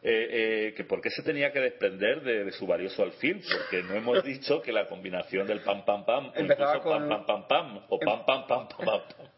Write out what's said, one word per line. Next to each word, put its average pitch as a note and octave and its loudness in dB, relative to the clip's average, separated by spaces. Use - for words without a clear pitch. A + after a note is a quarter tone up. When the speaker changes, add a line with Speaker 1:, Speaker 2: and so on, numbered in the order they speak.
Speaker 1:
Eh, A2 2
eh, G#2+ -6
que G2 -8
por - -2
qué - -2
se - -6
tenía C#3+ 0
que C#3 0
desprender G#2+ 0
de, A2+ 2
de F#2+ -4
su F#2+ -6
valioso F#2 0
alfil, D3 -2
porque - -2
no F#2 -4
hemos A#2+ 4
<laughs> - -4
dicho C#3 0
que A#2 -6
la G#2+ 2
combinación F#2 -4
del G#2 -2
pam, G2+ -2
pam, G#2 2
pam, B2+ 2
o - -16
Speaker 2:
Empezaba C#3+ 4
Speaker 1:
incluso D#3+ -2
pam, D3 -2
Speaker 2:
con G#2 -2
Speaker 1:
pam, - -
pam, G#2 -2
pam, C3+ 0
o G2 0
Speaker 2:
em-, G2+ 0
Speaker 1:
pam, A2+ 0
pam, C3+ 2
pam, B2+ 0
pam, - -6
pam. - -4